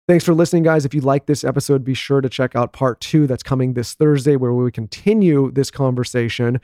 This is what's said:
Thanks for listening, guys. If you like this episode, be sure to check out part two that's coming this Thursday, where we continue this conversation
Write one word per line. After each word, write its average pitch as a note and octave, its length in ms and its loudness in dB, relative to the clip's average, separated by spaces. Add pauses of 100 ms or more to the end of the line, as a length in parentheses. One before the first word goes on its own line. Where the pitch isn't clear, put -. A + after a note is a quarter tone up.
Thanks F3 180 4
for F3 100 2
listening, E3 280 2
guys. D#3+ 220 2
If C#3 100 -4
you D3+ 60 -2
like C3+ 260 0
this D3 160 -2
episode, C3+ 420 0
be C3 100 -2
sure C#3 260 -2
to C3 80 0
check B2+ 260 -4
out A#2+ 180 -2
part C3 280 -2
two D3+ 260 2
that's B2+ 160 -4
coming C3 300 -2
this B2 220 -6
Thursday, D3 420 2
where B2+ 160 -2
we B2 180 0
continue C#3+ 800 0
this C3 220 -2
conversation B2 920 -2